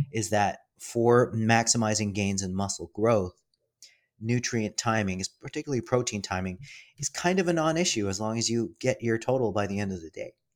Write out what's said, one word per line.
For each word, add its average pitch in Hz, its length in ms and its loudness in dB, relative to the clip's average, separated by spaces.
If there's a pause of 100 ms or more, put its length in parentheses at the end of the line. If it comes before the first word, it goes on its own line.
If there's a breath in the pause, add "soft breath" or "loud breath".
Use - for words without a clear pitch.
(120)
is 104 200 -4
that 104 280 2 (200)
for 120 540 4
maximizing 110 800 2
gains 98 300 0
in 92 100 -4
muscle 95 400 -4
growth, 104 400 2 (840 soft breath)
nutrient 113 580 -2
timing, 107 420 0
is 95 80 -6
particularly 139 540 -6
protein 120 400 0
timing, 92 380 -4 (380 loud breath)
is - 120 -6
kind 185 300 0
of 175 80 2
a 175 60 2
non-issue 160 540 0
as 95 120 -2
long 110 180 -2
as 113 100 0
you 113 320 -2
get 127 220 0
your 113 160 0
total 123 340 0
by 101 140 0
the 98 140 -2
end 101 120 -2
of 90 100 -6
the 80 100 -16
day. - 220 -12 (220)